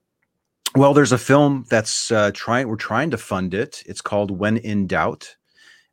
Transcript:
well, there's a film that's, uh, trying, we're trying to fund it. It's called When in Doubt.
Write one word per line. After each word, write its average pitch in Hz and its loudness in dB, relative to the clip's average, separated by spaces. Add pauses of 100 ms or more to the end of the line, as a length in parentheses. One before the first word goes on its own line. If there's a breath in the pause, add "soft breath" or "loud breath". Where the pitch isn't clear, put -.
(760)
well, 139 6
there's 143 6
a 127 4
film 139 2
that's, - -2
uh, 104 2
trying, 120 -2
we're 110 -6
trying 131 -4
to 117 -2
fund 92 -4
it. 82 -6
It's 101 -14
called 101 -2
When 104 -2
in 104 -4
Doubt. - -4 (580 soft breath)